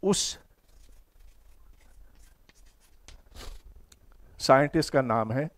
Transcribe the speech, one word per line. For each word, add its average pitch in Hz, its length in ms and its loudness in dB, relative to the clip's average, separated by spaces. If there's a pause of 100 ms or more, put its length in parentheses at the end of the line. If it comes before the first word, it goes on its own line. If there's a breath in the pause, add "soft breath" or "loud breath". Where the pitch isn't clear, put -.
उस - 360 0 (4000)
साइंटिस्ट 143 540 4
का 143 80 2
नाम 110 300 -2
है 143 260 -4